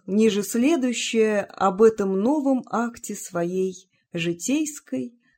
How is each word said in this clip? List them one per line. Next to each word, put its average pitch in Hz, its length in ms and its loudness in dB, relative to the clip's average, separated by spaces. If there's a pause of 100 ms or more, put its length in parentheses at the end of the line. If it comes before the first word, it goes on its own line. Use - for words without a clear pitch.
ниже 208 380 2
следующее 233 1000 0
об 190 400 0
этом 202 380 4
новом 269 500 0
акте 233 460 -6
своей 185 760 -6 (240)
житейской 247 1040 -4 (180)